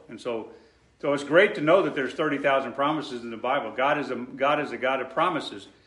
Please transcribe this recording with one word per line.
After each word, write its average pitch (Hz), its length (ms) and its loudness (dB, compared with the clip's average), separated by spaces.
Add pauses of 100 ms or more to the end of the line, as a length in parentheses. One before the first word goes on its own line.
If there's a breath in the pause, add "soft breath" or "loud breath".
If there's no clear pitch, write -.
(100)
And 107 100 -16
so, 113 300 -6 (500 loud breath)
so 143 140 0
it's 139 100 -4
great 185 300 6
to 151 80 -4
know 165 180 6
that 151 140 0
there's 127 180 -2
thirty 151 240 0
thousand 135 380 0
promises 139 480 -2
in 117 80 -10
the 110 80 -10
Bible. 120 360 -2
God 143 220 2
is 139 140 -6
a, 127 60 -4
God 135 440 -2
is 127 120 -4
a 117 40 -8
God 127 240 0
of 123 80 -8
promises. 156 600 -2 (180 soft breath)